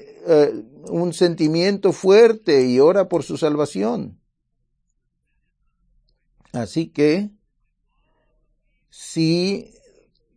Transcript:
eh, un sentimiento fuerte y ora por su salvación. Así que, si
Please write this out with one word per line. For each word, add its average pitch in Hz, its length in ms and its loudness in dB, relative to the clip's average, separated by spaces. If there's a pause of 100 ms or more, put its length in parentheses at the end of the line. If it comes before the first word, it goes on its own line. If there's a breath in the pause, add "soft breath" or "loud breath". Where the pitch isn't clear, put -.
(280)
eh, 147 360 2 (260)
un 170 240 -4
sentimiento 170 800 0
fuerte 196 720 4
y 127 140 2
ora 180 280 4
por 165 160 -4
su 151 140 -10
salvación. 160 840 -4 (2250)
Así 123 360 -8
que, 160 420 0 (1600)
si 175 840 -6 (640)